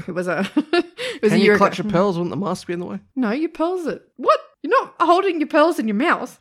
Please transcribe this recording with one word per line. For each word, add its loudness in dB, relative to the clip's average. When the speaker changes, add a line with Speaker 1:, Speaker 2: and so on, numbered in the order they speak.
Speaker 1:
it -8
was -4
a, -2
<laughs> -4
it -4
was 4
Speaker 2:
Can 4
Speaker 1:
a 6
year 6
Speaker 2:
you 6
clutch 2
Speaker 1:
ago. -4
Speaker 2:
your -2
pearls? 2
Wouldn't -4
the -8
mask -6
be -8
in -6
the -8
way? -10
Speaker 1:
No, -2
you -2
pearls -4
it. -6
What? 2
You're -4
not -8
holding 2
your -2
pearls 2
in -2
your -2
mouth. -2